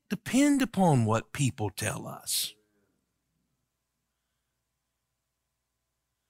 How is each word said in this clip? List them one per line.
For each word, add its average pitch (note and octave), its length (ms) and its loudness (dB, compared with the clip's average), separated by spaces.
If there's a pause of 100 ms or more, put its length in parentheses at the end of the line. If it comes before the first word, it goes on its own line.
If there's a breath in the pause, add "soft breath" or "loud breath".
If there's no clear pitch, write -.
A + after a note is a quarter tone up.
depend C#4 520 2
upon E3+ 420 2
what A2 300 -2
people A2 360 -2
tell - 380 -8
us. - 460 -8 (3750)